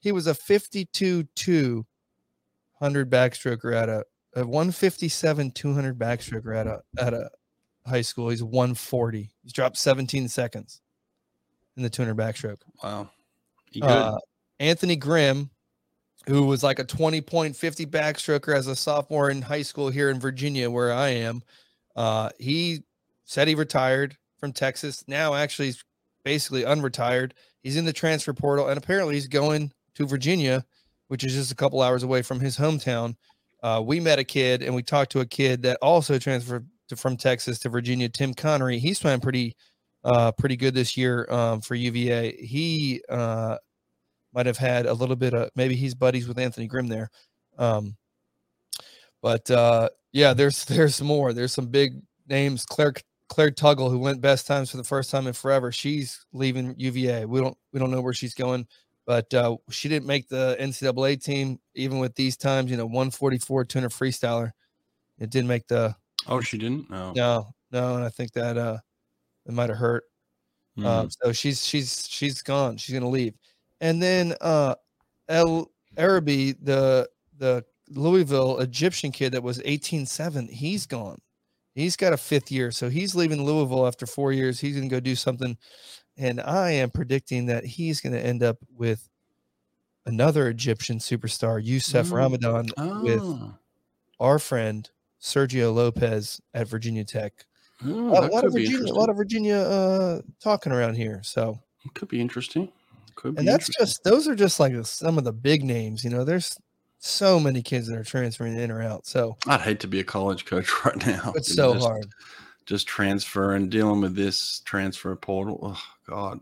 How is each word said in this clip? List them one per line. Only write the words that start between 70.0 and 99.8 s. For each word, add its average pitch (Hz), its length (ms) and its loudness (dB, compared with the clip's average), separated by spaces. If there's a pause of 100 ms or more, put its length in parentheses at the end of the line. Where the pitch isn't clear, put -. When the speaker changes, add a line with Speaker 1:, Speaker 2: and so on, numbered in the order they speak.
Speaker 2:
Hmm. 104 100 -6
Speaker 1:
Um, 95 240 2
so - 220 0
she's, 131 340 -2
she's, - 420 -4
she's 139 340 -4
gone. 135 360 0
She's 120 160 -8
gonna 123 160 -2
leave. 123 240 0 (480)
And 165 200 2
then, 180 400 2
uh, 147 340 2 (540)
El 165 420 2 (260)
Arabi, 147 640 4
the, 135 460 4 (300)
the 127 260 0 (260)
Louisville 139 720 2
Egyptian 131 520 -2
kid 131 220 -2
that 127 100 -2
was 123 220 -6
eighteen 147 400 -2
seven, 143 420 -6
he's 151 380 -6
gone. 107 340 -10 (540)
He's 165 220 -2
got 185 180 2
a 143 40 2
fifth - 340 -2
year, 127 200 -2
so 123 180 -4
he's 180 260 -2
leaving 156 300 0
Louisville 131 420 2
after 123 180 -4
four 139 280 -2
years. 131 260 0
He's 143 160 -4
gonna 135 140 -4
go 127 100 0
do 127 160 -2
something, 123 420 -4 (600)
and 127 240 -2
I 180 300 0
am 135 200 2
predicting 123 560 -2
that 117 180 -2
he's 160 360 -4
gonna 127 180 -4
end 120 240 0
up 117 140 2 (180)
with 117 320 -2 (1000)
another 131 440 4
Egyptian 117 500 -2
superstar, 113 640 -2
Youssef 123 440 2
Speaker 2:
Mm. 175 60 -4
Speaker 1:
Ramadan, 120 520 0 (380)
with 226 180 2
Speaker 2:
Oh. 123 320 -8 (640)
Speaker 1:
our 135 200 4
friend 110 500 -4 (320)
Sergio 127 520 2
Lopez 113 680 0 (120)
at 117 140 -4
Virginia 113 380 -4
Tech. 107 400 -8 (400)
Speaker 2:
Oh, 226 320 -2
Speaker 1:
A 185 40 10
Speaker 2:
that 160 120 2
Speaker 1:
lot 240 120 4
of 247 60 4
Speaker 2:
could - 40 -2
be 226 80 4
Speaker 1:
Virginia, - 0 -
a 254 160 2
Speaker 2:
interesting. 233 160 -2
Speaker 1:
lot 220 140 4
of 208 60 0
Virginia, 208 400 0
uh, 190 640 2 (200)